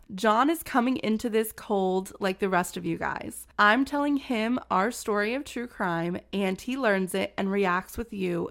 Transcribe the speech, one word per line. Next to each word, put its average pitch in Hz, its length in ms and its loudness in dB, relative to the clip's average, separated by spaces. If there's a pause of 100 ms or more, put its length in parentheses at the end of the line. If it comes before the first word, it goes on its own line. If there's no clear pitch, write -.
(160)
John 220 340 4
is 330 140 0
coming 254 340 2
into 220 320 0
this 220 220 0
cold 190 720 0
like 190 180 -2
the 202 80 0
rest 180 300 0
of 175 80 -6
you 165 120 -2
guys. - 500 -6 (100)
I'm 214 260 6
telling 285 340 0
him 240 420 -2 (120)
our 196 200 2
story 208 420 -2
of 277 100 -4
true 240 240 -8
crime, 175 520 -2 (120)
and 190 300 -2
he 254 160 -6
learns 196 380 2
it 196 220 -2
and 196 140 0
reacts 190 460 0
with 233 160 -8
you 180 380 -2